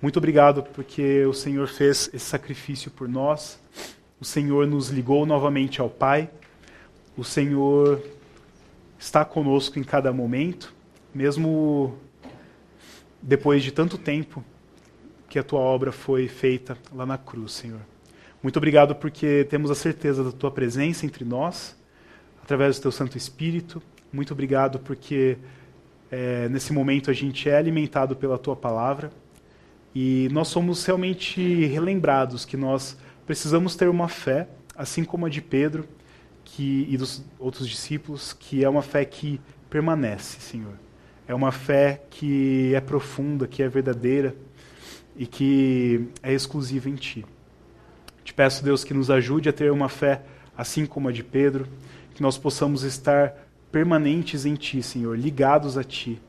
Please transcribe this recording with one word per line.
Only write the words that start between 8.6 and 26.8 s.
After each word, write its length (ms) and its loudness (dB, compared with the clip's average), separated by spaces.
está 280 2
conosco 520 0
em 60 -4
cada 300 0
momento, 600 -4
mesmo 840 0
depois 400 2
de 120 -6
tanto 240 0
tempo 440 -6
que 80 -2
a 40 -4
tua 180 -2
obra 320 0
foi 340 0
feita 500 -2
lá 140 -10
na 120 -6
cruz, 360 -12
Senhor. 260 -14
Muito 140 0
obrigado 360 8
porque 560 0
temos 220 0
a 40 0
certeza 500 -2
da 80 -4
tua 180 -4
presença 540 -2
entre 180 -8
nós, 500 -6
através 340 2
do 40 -14
teu 100 0
Santo 260 -4
Espírito. 640 -6
Muito 220 -6
obrigado 460 0
porque, 580 -2
eh, 380 -4
nesse 240 -4
momento 360 0